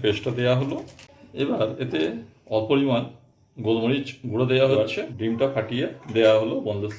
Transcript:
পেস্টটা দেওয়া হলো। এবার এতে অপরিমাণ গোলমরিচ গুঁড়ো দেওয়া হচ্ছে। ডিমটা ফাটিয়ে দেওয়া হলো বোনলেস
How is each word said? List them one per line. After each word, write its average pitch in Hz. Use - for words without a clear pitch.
পেস্টটা 107
দেওয়া 123
হলো। 139
এবার 185
এতে 156
অপরিমাণ 131
গোলমরিচ 113
গুঁড়ো 120
দেওয়া 131
হচ্ছে। -
ডিমটা 113
ফাটিয়ে 120
দেওয়া 110
হলো 113
বোনলেস 104